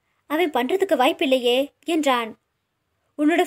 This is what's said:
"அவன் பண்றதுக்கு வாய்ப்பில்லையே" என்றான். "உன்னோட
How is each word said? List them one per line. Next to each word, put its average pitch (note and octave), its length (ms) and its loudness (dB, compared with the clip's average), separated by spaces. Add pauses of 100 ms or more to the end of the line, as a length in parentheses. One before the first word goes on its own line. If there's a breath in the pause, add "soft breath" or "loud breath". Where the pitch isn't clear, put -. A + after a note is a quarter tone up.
(280)
"அவன் D#4 240 -2
பண்றதுக்கு D#4+ 460 -2
வாய்ப்பில்லையே" C4 680 0 (180)
என்றான். C4 540 -2 (800)
"உன்னோட E4+ 300 2